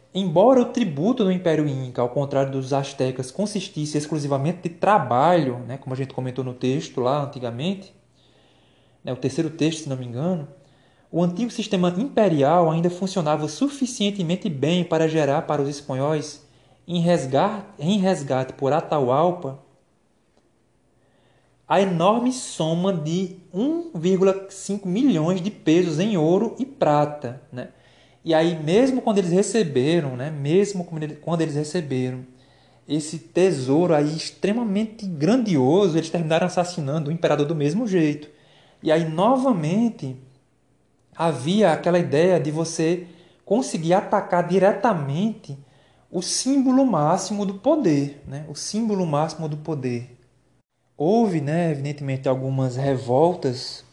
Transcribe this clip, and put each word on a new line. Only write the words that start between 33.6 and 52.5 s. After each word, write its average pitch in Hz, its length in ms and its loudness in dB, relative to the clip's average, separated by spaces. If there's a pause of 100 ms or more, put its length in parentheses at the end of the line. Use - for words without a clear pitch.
aí 147 220 2
extremamente 214 880 -4
grandioso, 170 880 2
eles 160 140 -2
terminaram 165 360 0
assassinando 160 640 -2
o - 20 -2
imperador 147 340 0
do 160 80 -2
mesmo 156 320 0
jeito. 156 420 0 (540)
E 160 100 2
aí, 160 160 2
novamente, 196 1080 0 (1000)
havia 165 560 2
aquela 175 260 2
ideia 165 400 4
de 147 120 -2
você 165 560 -2 (380)
conseguir 190 500 0
atacar 185 520 0
diretamente 180 1120 0 (520)
o 180 120 -4
símbolo 262 640 2
máximo 190 580 2
do 196 100 -4
poder, 185 720 2
né? 143 220 -10
O 156 60 -12
símbolo 208 500 -2
máximo 160 440 -2
do 151 80 -6
poder. 127 600 -6 (800)
Houve, 190 440 2
né, 160 300 0
evidentemente, 139 580 -4
algumas 131 480 -2